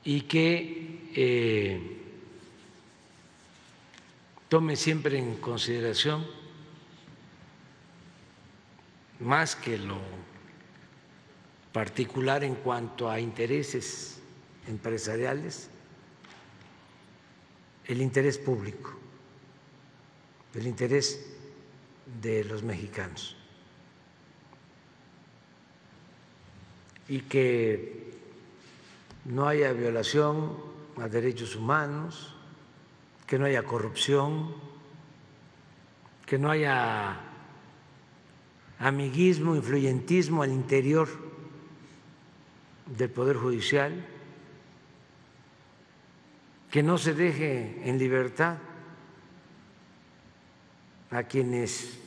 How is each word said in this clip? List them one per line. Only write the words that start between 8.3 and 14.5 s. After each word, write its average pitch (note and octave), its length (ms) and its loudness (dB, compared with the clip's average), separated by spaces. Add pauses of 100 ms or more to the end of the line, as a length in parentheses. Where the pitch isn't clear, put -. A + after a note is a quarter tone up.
más C#3+ 360 2
que A#2 200 -4
lo G2 220 -6 (1700)
particular C3 720 0
en C3 100 -2
cuanto A#2+ 560 -2
a A2+ 100 -2
intereses A#2 1000 -4 (460)